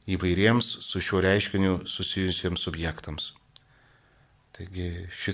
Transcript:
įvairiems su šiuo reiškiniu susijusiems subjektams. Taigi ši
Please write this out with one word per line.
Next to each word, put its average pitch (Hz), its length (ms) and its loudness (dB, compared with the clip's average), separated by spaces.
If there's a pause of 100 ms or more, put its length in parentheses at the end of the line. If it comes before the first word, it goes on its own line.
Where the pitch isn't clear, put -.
įvairiems 95 600 4 (200)
su 92 160 -4
šiuo 95 200 2
reiškiniu 95 500 4 (160)
susijusiems 90 760 -2
subjektams. 82 680 -6 (1200)
Taigi 90 580 -6
ši - 200 -4